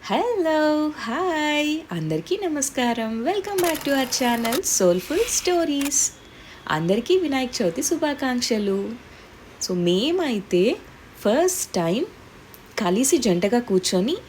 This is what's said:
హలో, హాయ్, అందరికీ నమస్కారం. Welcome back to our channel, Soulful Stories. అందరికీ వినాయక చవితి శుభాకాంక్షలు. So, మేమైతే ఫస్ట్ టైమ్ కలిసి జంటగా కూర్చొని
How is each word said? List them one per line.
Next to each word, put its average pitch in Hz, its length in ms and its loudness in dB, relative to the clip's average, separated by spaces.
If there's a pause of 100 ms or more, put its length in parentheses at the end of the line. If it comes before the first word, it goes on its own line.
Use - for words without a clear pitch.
(120)
హలో, 302 880 2
హాయ్, 302 800 -2 (120)
అందరికీ 160 520 -2
నమస్కారం. 240 800 -2
Welcome 392 320 -2
back 339 200 0
to - 120 -4
our 269 160 2
channel, 240 560 0
Soulful 185 580 2
Stories. 311 760 0 (760)
అందరికీ 190 480 2
వినాయక 269 320 0 (120)
చవితి 190 220 0
శుభాకాంక్షలు. 247 1080 0 (720)
So, 185 100 -4
మేమైతే 208 1040 2 (480)
ఫస్ట్ 320 480 2
టైమ్ 190 320 0 (760)
కలిసి 226 380 2
జంటగా 202 420 2
కూర్చొని 196 580 0 (120)